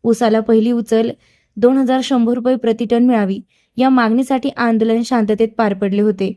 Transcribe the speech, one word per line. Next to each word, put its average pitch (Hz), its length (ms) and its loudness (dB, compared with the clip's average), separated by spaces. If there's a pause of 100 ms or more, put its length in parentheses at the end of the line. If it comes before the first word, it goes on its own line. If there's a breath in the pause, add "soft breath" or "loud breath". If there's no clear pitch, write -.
ऊसाला 220 360 2
पहिली 220 320 2
उचल 226 380 0 (460)
दोन 247 220 4
हजार 262 260 0
शंभर 240 300 0
रुपये 254 220 -2
प्रति 233 280 -2
टन 233 200 0
मिळावी 208 360 0 (360)
या 254 120 2
मागणीसाठी 254 680 0
आंदोलन 226 460 0
शांततेत 220 460 0 (100)
पार 208 160 0
पडले 202 280 -2
होते. 196 340 -2